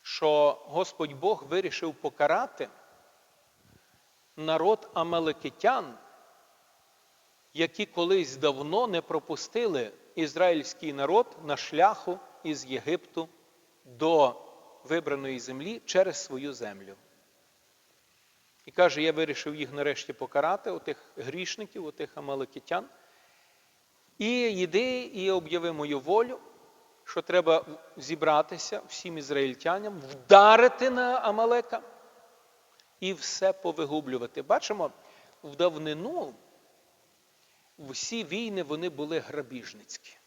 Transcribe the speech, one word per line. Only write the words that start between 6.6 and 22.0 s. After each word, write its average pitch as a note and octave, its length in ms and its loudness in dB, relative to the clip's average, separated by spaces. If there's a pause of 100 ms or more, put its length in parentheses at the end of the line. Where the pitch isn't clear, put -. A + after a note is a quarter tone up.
які E3 320 -2
колись E3+ 500 0
давно D3 520 0
не E3+ 140 -2
пропустили D#3+ 920 -4 (240)
ізраїльський D#3+ 760 0
народ D#3 500 2
на D3 140 -4
шляху F3+ 640 2 (240)
із D3 220 -6
Єгипту D#3 640 -6 (560)
до C3+ 500 4 (480)
вибраної C#3 560 -2
землі C#3 460 -10
через F#3 380 0
свою C3+ 300 -10
землю. G2 420 -14 (1700)
І - 60 -20
каже: D3+ 300 4
«Я D#3+ 100 2
вирішив D3+ 440 -4
їх C3 180 -8
нарешті C#3+ 400 -4
покарати, D#3+ 580 -2
отих D#3+ 260 -8 (200)
грішників, F3 680 -10
отих D3 320 -10